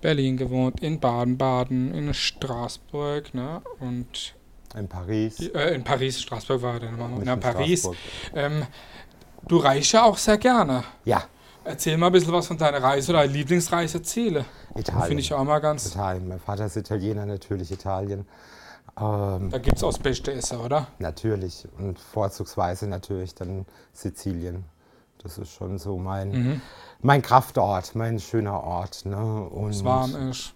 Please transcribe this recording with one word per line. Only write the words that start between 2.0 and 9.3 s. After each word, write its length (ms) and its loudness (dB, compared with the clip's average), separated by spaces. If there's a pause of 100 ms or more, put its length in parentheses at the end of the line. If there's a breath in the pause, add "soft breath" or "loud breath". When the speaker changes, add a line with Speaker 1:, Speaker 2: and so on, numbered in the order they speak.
Speaker 1:
Straßburg, 1200 -4
ne? 280 -6 (180)
Und 540 -8 (420)
Speaker 2:
In 100 -8
Paris. 500 -2
Speaker 1:
die, 180 -6
äh, 200 2
in 80 -4
Paris, 380 0
Straßburg 400 -2
war 180 -2
der 140 -8
Nummer. 160 -6
Speaker 2:
Nicht 180 -4
Speaker 1:
Ja, 80 2
Speaker 2:
in 60 -2
Speaker 1:
Paris. 400 2
Speaker 2:
Straßburg. 160 -4 (380 loud breath)
Speaker 1:
Ähm, 280 0 (840 loud breath)